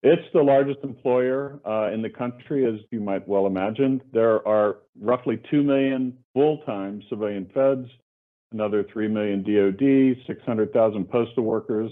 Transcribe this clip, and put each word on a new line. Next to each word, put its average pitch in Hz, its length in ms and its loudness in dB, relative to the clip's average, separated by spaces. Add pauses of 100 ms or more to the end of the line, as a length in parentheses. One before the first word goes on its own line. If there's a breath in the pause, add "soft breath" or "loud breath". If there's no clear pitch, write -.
It's 170 280 2
the 165 120 4
largest 139 400 2
employer, 131 800 -2
uh, 107 260 -2
in 110 120 -6
the 110 60 -6
country, 123 560 -4
as 110 140 -2 (120)
you 117 80 -6
might 98 280 -6
well 98 200 0
imagine. 113 540 -2 (120)
There 113 340 2
are 104 300 2 (220)
roughly 117 380 -2 (120)
two 147 140 2
million 135 520 0 (200)
full-time 117 760 -2
civilian 104 380 -6
feds, 135 420 0 (640)
another 107 320 -2
three 107 240 -4
million 104 340 -2
D 104 180 0
O 98 120 4
D, 131 560 2
six - 160 -10
hundred 110 280 -2
thousand 107 380 2
postal 120 340 0
workers. 110 480 -2